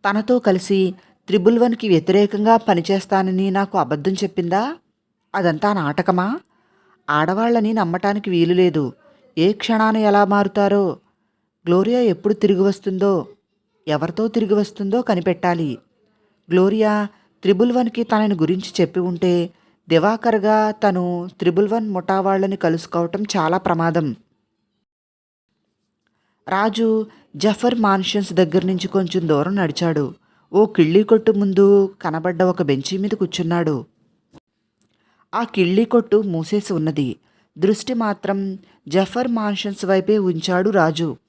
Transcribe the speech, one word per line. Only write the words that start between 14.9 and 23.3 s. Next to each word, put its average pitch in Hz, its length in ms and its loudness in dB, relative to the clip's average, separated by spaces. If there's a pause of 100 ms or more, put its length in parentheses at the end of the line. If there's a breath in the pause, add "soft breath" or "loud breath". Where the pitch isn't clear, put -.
కనిపెట్టాలి. 175 760 -2 (720)
గ్లోరియా 208 580 2 (340 soft breath)
త్రిబుల్ 202 300 2
వన్కి 233 300 -2
తనని 214 320 0
గురించి 170 460 -2
చెప్పి 175 200 0
ఉంటే, 175 500 0 (380 soft breath)
దివాకర్గా 214 840 -2
తను 180 580 -4 (100)
త్రిబుల్ 180 300 0
వన్ 220 200 -4
ముఠా 190 320 -4
వాళ్ళని 196 360 -2
కలుసుకోవటం 170 680 -4
చాలా 180 360 -2